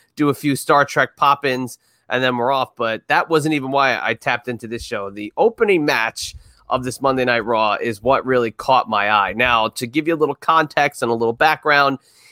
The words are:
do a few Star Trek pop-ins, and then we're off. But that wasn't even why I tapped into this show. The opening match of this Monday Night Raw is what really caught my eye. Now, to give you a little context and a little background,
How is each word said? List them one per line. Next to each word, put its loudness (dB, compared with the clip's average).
do 0
a 2
few -2
Star 2
Trek -2
pop-ins, 0
and -2
then 0
we're 0
off. -2
But -6
that 0
wasn't 2
even -4
why 2
I -2
tapped -4
into -8
this -10
show. -8
The -12
opening 2
match -2
of -2
this -8
Monday 2
Night 0
Raw 0
is -6
what 2
really 0
caught 0
my 0
eye. 2
Now, 2
to -10
give -4
you 0
a -4
little 0
context 0
and -2
a 0
little -2
background, 2